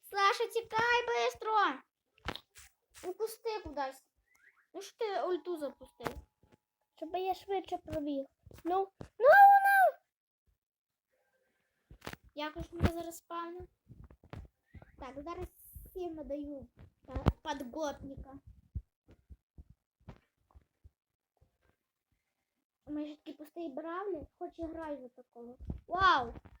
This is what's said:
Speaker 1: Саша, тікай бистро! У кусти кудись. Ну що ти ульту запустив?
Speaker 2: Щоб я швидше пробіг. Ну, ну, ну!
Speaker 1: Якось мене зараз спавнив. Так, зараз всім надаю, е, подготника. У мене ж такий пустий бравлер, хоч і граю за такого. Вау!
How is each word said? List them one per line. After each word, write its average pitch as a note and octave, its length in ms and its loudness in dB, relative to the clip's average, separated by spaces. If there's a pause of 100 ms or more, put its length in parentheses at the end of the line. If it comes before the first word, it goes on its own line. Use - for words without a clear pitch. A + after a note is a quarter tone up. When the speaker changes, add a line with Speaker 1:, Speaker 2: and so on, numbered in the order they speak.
Speaker 1:
Саша, G4+ 440 2
тікай A#4+ 600 2
бистро! A#4 460 0 (1600)
У F4+ 40 -8
кусти A4 500 -6
кудись. C#4 400 -8 (720)
Ну F#4 80 -10
що - 160 -16
ти G4 240 -2
ульту F4 360 -2
запустив? B3+ 520 -10 (880)
Speaker 2:
Щоб E4 180 -10
я F#4 180 -2
швидше F4+ 440 -6
пробіг. D4 480 -6 (380)
Ну, F#4+ 240 0 (320)
ну, A4+ 80 6 (380)
ну! F#5+ 320 6 (2500)
Speaker 1:
Якось D#4 360 -8
мене E4+ 220 2
зараз E4+ 240 -8
спавнив. E4+ 500 -10 (1300)
Так, C4 140 -12 (100)
зараз F4 240 -10 (380)
всім F4 300 -8
надаю, C#4+ 520 -8 (420)
е, C4 40 -16 (280)
подготника. C#4 920 -8 (4000)
У D4+ 80 -8
мене D4+ 140 -4
ж D4+ 80 -12
такий - 180 -16
пустий D#4+ 360 -10
бравлер, E4 560 -8 (140)
хоч F4 200 -10
і E4 40 -6
граю D#4+ 340 -8
за B3+ 120 -16
такого. A#3+ 480 -18 (300)
Вау! E4 460 4 (260)